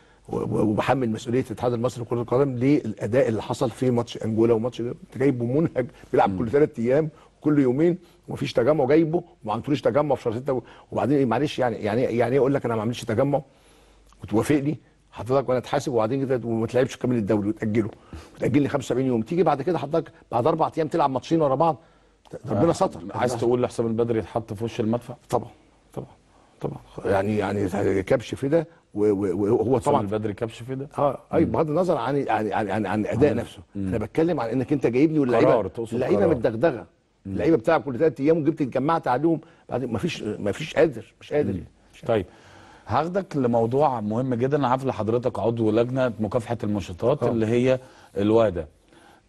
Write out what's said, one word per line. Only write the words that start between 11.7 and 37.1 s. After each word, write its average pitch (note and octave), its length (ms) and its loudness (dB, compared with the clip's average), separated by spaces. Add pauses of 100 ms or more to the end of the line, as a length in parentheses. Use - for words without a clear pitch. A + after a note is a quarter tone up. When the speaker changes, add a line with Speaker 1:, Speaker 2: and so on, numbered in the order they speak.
Speaker 1:
يعني، G#2+ 260 -2
يعني A#2 300 0
ايه C#3 60 2
اقول C3+ 160 4
لك C3+ 100 -2
انا A#2 120 -2
ما G#2+ 60 -2
عملتش A#2 220 -4
تجمع C3+ 380 0 (800)
وتوافقني C#3 560 0 (340)
حضرتك A#2+ 360 0
وانا B2+ 100 2
اتحاسب، C#3 340 -4
وبعدين A#2+ 340 0
كده B2+ 220 0
وما A2+ 180 0
تلعبش B2 300 0
كامل B2 200 0
الدوري G#2 320 0
وتاجله، G#2+ 420 -2 (460)
وتاجل C#3 260 2
لي C3 60 0
خمسة C3+ 240 -4
وأربعين C3 200 0
يوم، A2+ 100 0
تيجي F3 200 0
بعد D3 200 2
كده E3 160 -2
حضرتك D3+ 340 -4 (200)
بعد A#2+ 140 0
اربع D#3+ 300 2
ايام D#3 120 -2
تلعب D3 220 0
ماتشين D#3 320 0
ورا C3+ 120 2
بعض، D#3+ 220 2 (760)
ربنا A2 180 2
Speaker 2:
آه، D#3+ 40 4
Speaker 1:
ستر. - 280 -2 (140)
Speaker 2:
عايز B2 220 0
تقول B2 260 2
لحسام A#2 240 -2
البدري A2+ 320 0
يتحط A2 340 -6
في G#2+ 120 -6
وش A2+ 160 -6
المدفع؟ A#2 340 -2 (160)
Speaker 1:
طبعا، A#2 180 -2 (460)
طبعا، C3+ 120 -10 (540)
طبعا. C#3+ 160 -6 (280)
يعني، G2+ 340 0
يعني G2 640 0
كبش B2 320 -2
في C3+ 140 -4
ده D#3+ 180 2 (280)
و-، G#2 100 0
و-، G2+ 500 2
وهو A#2 260 2
Speaker 2:
حسام C#3+ 120 0
Speaker 1:
طبعا C3+ 100 2
Speaker 2:
البدري G#2+ 320 -4
كبش A2+ 280 -8
في B2+ 120 -10
ده؟ C3+ 140 -10 (100)
Speaker 1:
اه، C3+ 200 0 (160)
اي، D#3+ 100 4
Speaker 2:
مم. A#2 60 0
Speaker 1:
بغض B2 180 0
النظر E3+ 280 0
عن، B2+ 200 -2 (120)
عن، G#2+ 240 0
عن، G2 180 -2
عن، G#2 160 -2
عن G2+ 200 -2
اداء B2+ 240 2
Speaker 2:
عن، A2 60 0
Speaker 1:
نفسه، A2+ 220 -8 (160)
Speaker 2:
مم. G2 140 -4
Speaker 1:
انا F#2 100 -2
بتكلم D3+ 420 -2
عن A#2 80 -4
انك B2+ 240 -2
انت C#3 140 0
جايب C#3 260 2
لي D#3 60 0
واللعيبه، B2 320 4
Speaker 2:
قرار، A2 180 2
تقصد A2+ 260 -8
Speaker 1:
اللعيبه F#3 300 2
Speaker 2:
قرار. F3 100 4
Speaker 1:
متدغدغه، A#2 520 0 (400)